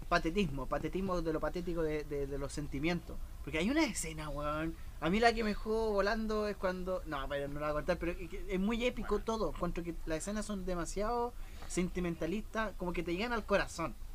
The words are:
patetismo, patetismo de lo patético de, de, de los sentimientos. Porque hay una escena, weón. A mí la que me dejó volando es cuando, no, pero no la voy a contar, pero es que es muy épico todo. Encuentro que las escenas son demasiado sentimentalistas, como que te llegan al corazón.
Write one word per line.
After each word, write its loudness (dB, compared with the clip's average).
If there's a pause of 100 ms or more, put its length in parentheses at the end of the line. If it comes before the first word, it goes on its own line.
patetismo, 2
patetismo 0
de 2
lo 2
patético 0
de, 0
de, -2
de -2
los -2
sentimientos. -2 (280)
Porque -2
hay 4
una 6
escena, -4
weón. 0 (260)
A 4
mí 6
la 8
que 0
me 4
dejó 0
volando 2
es -2
cuando, -2
no, -2
pero 0
no -4
la 0
voy 0
a 0
contar, 2
pero 0
es -6
que -6
es 0
muy 2
épico 2
todo. 0
Encuentro -2
que -4 (120)
las -2
escenas -4
son -4
demasiado 0 (360)
sentimentalistas, 0
como -2
que 0
te -2
llegan 0
al 0
corazón. 2 (200)